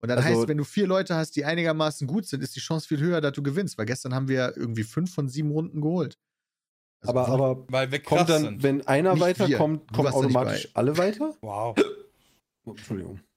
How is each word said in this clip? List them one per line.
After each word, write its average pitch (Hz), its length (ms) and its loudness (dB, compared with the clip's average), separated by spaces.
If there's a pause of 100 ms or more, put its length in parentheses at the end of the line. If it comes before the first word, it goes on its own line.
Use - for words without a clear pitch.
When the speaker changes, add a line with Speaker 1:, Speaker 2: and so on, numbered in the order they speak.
Speaker 1:
Und 117 80 -2
das 123 140 2
Speaker 2:
Also 117 160 4
Speaker 1:
heißt, 117 80 2
wenn 147 100 0
du 147 60 0
vier 202 220 0
Leute 185 280 0
hast, 160 220 -2
die 139 100 -2
einigermaßen 156 600 0
gut 165 200 -2
sind, 131 160 -6
ist - 120 -8
die 131 60 -10
Chance 160 260 -4
viel 151 140 -2
höher, 165 220 2
dass 143 100 0
du 143 100 -6
gewinnst, 143 360 -4
weil 110 80 -2
gestern 127 280 -4
haben 131 140 -2
wir 127 260 0
irgendwie 113 280 -4
fünf 170 300 -4
von 143 160 -2
sieben 147 220 -4
Runden 156 300 -4
geholt. 151 380 -2 (800)
Also - 180 -6
Speaker 2:
Aber, 123 100 0
Speaker 1:
wo 127 40 2
Speaker 2:
aber 131 380 0
Speaker 3:
Weil 131 220 0
wir 147 100 -4
Speaker 2:
kommt 165 180 2
Speaker 3:
krass 175 80 4
Speaker 2:
dann, 156 160 6
Speaker 3:
sind. 107 180 -6
Speaker 2:
wenn 139 240 2
einer 170 280 4
Speaker 1:
Nicht 160 80 4
wir. 180 40 4
Speaker 2:
weiterkommt, 156 640 2
Speaker 1:
Du - 40 -14
Speaker 2:
kommen 147 100 2
Speaker 1:
warst 135 160 2
ja 135 60 2
nicht 127 100 4
Speaker 2:
automatisch 110 280 0 (100)
Speaker 1:
bei. - 60 -2
Speaker 2:
alle 143 180 2
weiter? 220 420 -2
Speaker 3:
Wow. 110 380 -4 (880)
Speaker 2:
Oh, 113 60 -14
Entschuldigung. 95 480 -10 (160)